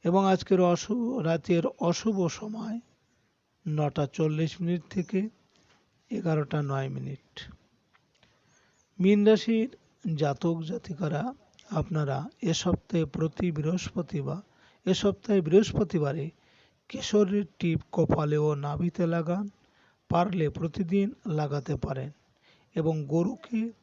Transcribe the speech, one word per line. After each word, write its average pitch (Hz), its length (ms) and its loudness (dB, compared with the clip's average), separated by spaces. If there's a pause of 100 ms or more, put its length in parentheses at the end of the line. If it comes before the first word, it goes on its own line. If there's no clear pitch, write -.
এবং 190 220 4
আজকের 190 340 2
অশু-, 220 600 0
রাতের 165 440 0
অশুভ 185 600 0
সময় 220 520 -8 (880)
নটা 151 380 0
চল্লিশ 156 540 -2
মিনিট 170 300 0
থেকে 196 380 -2 (800)
এগারোটা 156 520 0
নয় 135 260 -4
মিনিট। 135 520 -10 (1600)
মীন 202 260 6
রাশির 220 500 4 (400)
জাতক 160 460 0
জাতিকারা 160 720 -6 (360)
আপনারা 147 580 -2 (140)
এ 170 120 0
সপ্তাহে 175 500 0
প্রতি 160 480 -2
বৃহস্পতিবার, 156 880 -4 (500)
এ 190 40 4
সপ্তাহে 202 460 2
বৃহস্পতিবারে 160 920 2 (580)
কেশরের 208 560 0 (140)
টিপ 160 220 0 (120)
কপালে 151 440 2
ও 151 180 2
নাভিতে 151 520 -2
লাগান, 170 440 -2 (580)
পারলে 170 420 2
প্রতিদিন 180 640 -2 (120)
লাগাতে 147 500 -2
পারেন 135 340 -6 (640)
এবং 156 320 0
গরুকে 220 680 -2 (100)